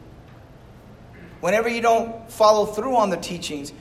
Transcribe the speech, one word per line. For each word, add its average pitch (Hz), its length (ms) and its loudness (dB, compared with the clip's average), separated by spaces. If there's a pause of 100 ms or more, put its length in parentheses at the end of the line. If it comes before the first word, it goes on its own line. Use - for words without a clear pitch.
(1400)
Whenever 214 260 0
you 233 140 -4
don't 226 500 0
follow 214 340 4
through 220 300 -4
on 208 140 2
the 175 80 -4
teachings, 156 640 -10